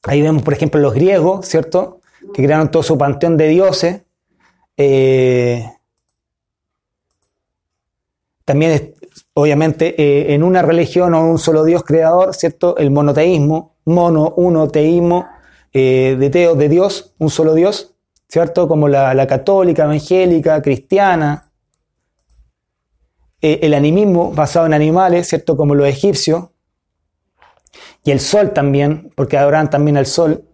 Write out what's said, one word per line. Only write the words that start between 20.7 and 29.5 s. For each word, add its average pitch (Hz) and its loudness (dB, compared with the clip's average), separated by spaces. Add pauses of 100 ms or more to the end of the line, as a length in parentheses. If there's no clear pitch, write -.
Eh, 151 0
el 147 2
animismo 170 0
basado 156 0
en 156 0
animales, 175 0
¿cierto? 160 -2
Como 143 0
los 143 2
egipcios. 165 -2 (1600)
Y 147 -2
el 135 0
sol 202 0
también, 143 -2
porque 143 -2
adoraban 147 0